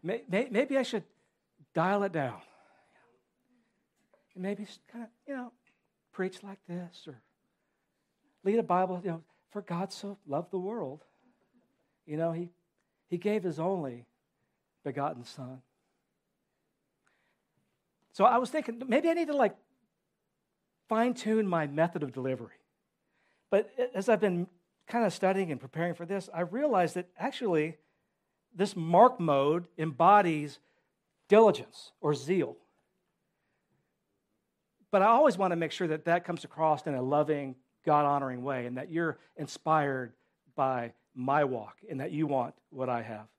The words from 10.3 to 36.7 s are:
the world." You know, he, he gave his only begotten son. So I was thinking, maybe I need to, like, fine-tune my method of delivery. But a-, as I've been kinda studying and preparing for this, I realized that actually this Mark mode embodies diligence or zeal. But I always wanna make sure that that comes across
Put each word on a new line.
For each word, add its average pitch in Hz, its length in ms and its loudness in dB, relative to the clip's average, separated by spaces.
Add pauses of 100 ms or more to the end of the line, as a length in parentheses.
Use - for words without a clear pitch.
the 190 60 -6
world." 180 460 -8 (1040)
You 151 100 -8
know, 165 160 -2
he, 175 160 -8 (600)
he 175 100 -4
gave 208 240 -2
his 160 180 -4
only 151 460 -4 (760)
begotten 139 400 -6
son. 131 360 -16 (2500)
So 196 120 2
I 240 140 6
was 254 100 0
thinking, 240 400 -6
maybe 294 220 2
I - 20 2
need 330 160 -2
to, 294 80 -2
like, 233 180 4 (1300)
fine-tune 220 580 0
my 165 200 0
method 151 360 0
of 131 100 -8
delivery. 127 440 -6 (960)
But 202 260 2
a-, 254 180 -4
as 196 140 -2
I've 214 120 6
been 180 260 0 (420)
kinda 226 220 0
studying 185 420 0
and 123 80 -8
preparing 165 320 -6
for 170 140 -10
this, 196 260 -8
I 165 80 -6
realized 185 540 0
that 180 240 -8
actually 170 580 -2 (760)
this 196 220 -4
Mark 175 460 6
mode 156 480 2 (100)
embodies 160 800 4 (720)
diligence - 720 6
or 147 140 0
zeal. 143 420 -2 (2250)
But 190 120 4
I 196 40 6
always 233 320 6
wanna 185 160 2
make 165 160 -2
sure 180 160 -4
that 156 200 -2
that 175 180 2
comes 170 180 -6
across 156 460 0